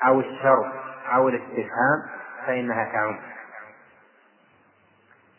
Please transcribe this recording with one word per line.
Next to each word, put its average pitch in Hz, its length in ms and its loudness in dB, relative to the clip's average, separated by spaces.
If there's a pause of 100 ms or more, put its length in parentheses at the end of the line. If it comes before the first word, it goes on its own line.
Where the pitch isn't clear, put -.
أو 131 120 6
الشرط 135 540 2 (400)
أو 131 160 6
الاستفهام 120 680 0 (480)
فإنها 123 360 -2
تعم. 107 360 -2 (2250)